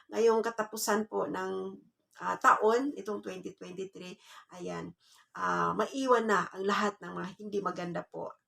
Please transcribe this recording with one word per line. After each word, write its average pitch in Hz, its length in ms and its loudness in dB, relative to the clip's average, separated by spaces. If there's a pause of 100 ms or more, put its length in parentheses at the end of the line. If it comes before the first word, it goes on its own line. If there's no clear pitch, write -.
(120)
ngayong 220 320 6
katapusan 214 640 0
po 196 200 0
ng, 190 520 -4 (400)
ah, 185 160 -2
taon, 240 560 4
itong 208 320 -8
twenty 185 320 -10
twenty-three, 185 600 -12 (400)
ayan, 175 400 -8 (400)
ah, 175 400 0
maiwan 240 480 2
na 190 240 2
ang 190 160 -8
lahat 202 400 2
ng 175 80 -8
mga 175 240 -6
hindi 208 240 -6
maganda 175 480 -4
po 165 240 -8 (160)